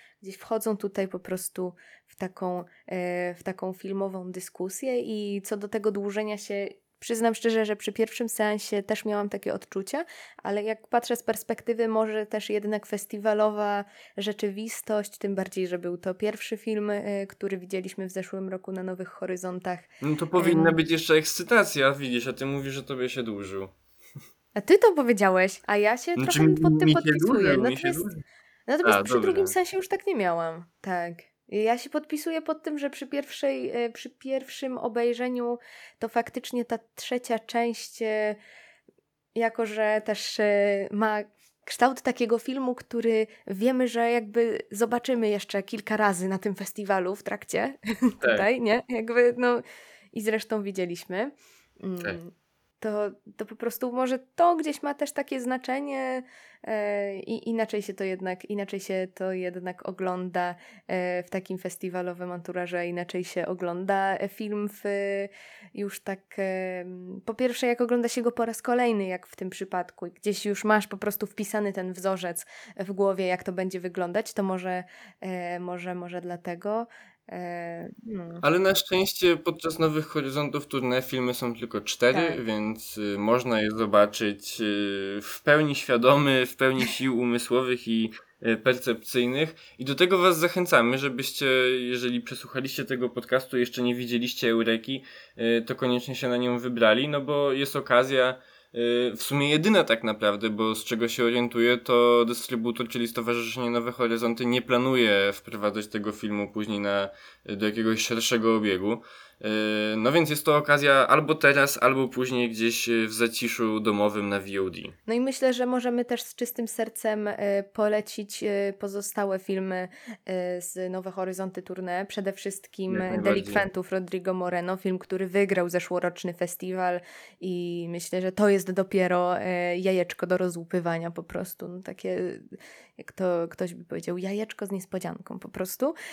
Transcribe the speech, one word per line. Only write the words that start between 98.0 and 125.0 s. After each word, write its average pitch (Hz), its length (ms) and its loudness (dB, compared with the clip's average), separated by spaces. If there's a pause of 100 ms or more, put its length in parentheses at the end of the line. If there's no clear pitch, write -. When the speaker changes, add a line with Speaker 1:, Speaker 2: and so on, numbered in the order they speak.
Speaker 2:
y, 120 420 2
w - 60 -10
sumie 143 280 2
jedyna 165 340 6
tak 113 200 2
naprawdę, 107 460 2
bo 110 240 2
z 110 100 -6
czego 117 240 0
się 120 160 0
orientuję, 120 540 4
to 120 460 6
dystrybutor, 117 640 -2
czyli 120 200 -2
Stowarzyszenie 117 600 -2
Nowe 120 220 0
Horyzonty, 117 540 0
nie 123 160 2
planuje 120 720 4
wprowadzać 104 540 -4
tego 104 260 -4
filmu 104 400 -4
później 107 280 -4
na, 101 280 0 (380)
do 104 200 -2
jakiegoś 110 400 0
szerszego 113 500 2
obiegu. 104 440 0 (920)
Y, 107 40 0
no 117 160 2
więc 156 180 4
jest 147 140 -2
to 151 120 6
okazja 147 360 4 (160)
albo 151 260 4
teraz, 143 480 4
albo 131 260 4
później 123 420 0
gdzieś, 113 380 0
y, 113 180 2
w 110 60 -8
zaciszu 113 680 0
domowym 104 480 2
na 98 120 0
V 98 220 -4
O 92 80 -2
D. 85 80 -10 (280)
Speaker 1:
No 220 80 -2
i 240 60 2
myślę, 262 340 2
że 247 120 -2
możemy 247 380 0
też 240 180 -4
z - 120 -16
czystym 233 340 -6
sercem, 214 600 -4
y, 202 60 -4 (380)
polecić, 214 680 -2
y, 202 360 0
pozostałe 202 600 -4
filmy, 190 500 -4 (200)
y, 180 520 -6
z 185 320 -6
Nowe 185 180 -6
Horyzonty 185 520 -6
Tournée. 185 440 -6
Przede 196 260 -4
wszystkim 190 600 -8
Speaker 2:
Jak 190 100 0
najbardziej. 185 300 2 (100)
Speaker 1:
Delikwentów 196 500 -2
Rodrigo 185 420 -2
Moreno, 180 420 -2
film, 185 220 -2
który 185 280 -4